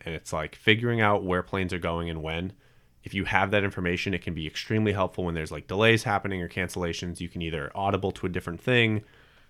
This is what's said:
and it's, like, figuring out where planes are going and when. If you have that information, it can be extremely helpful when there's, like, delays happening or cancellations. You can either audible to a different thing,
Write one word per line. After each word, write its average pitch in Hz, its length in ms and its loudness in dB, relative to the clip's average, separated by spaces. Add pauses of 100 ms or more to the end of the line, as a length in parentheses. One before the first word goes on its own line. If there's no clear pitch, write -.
and 82 100 -6
it's, - 180 -10
like, 78 240 -4
figuring 117 440 2
out 104 240 4
where 90 180 0
planes 92 300 -2
are 90 60 -4
going 85 320 -2
and 80 120 -6
when. 82 300 -4 (500)
If - 120 -10
you 95 100 0
have 98 260 2
that 101 140 4
information, 92 500 -2
it - 80 -4
can 87 120 -6
be 78 120 -4
extremely 107 460 0
helpful 95 320 0
when 85 100 0
there's, 78 180 -4
like, 78 140 -10
delays 110 380 6
happening 98 380 0
or 85 60 -4
cancellations. 87 720 -4
You 87 80 -6
can 87 140 -8
either 80 320 -4
audible 98 380 0
to - 140 -6
a 92 40 0
different 87 300 -6
thing, 113 440 4 (460)